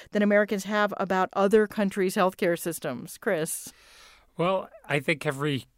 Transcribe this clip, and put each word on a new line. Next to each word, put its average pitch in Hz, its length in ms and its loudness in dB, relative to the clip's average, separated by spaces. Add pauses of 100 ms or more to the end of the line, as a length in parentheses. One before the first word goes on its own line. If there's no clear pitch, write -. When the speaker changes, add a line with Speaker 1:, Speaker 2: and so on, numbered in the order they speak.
(140)
Speaker 1:
that 208 100 2
Americans 208 400 2
have 208 320 0
about 185 380 0
other 208 340 6
countries' 196 480 -2
healthcare 180 420 2
systems. 151 600 -8
Chris? - 560 -4 (640)
Speaker 2:
Well, 185 320 -2 (180)
I 143 140 -2
think 156 240 -2
every 139 400 -4 (120)